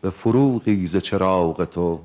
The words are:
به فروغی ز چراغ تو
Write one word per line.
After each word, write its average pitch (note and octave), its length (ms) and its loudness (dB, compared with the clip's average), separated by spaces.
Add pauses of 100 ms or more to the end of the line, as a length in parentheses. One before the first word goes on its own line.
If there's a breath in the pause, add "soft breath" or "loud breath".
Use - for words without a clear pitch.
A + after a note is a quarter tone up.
به G2 100 -4
فروغی A2+ 760 0
ز E2 100 -4
چراغ F2+ 680 0
تو E2+ 400 -4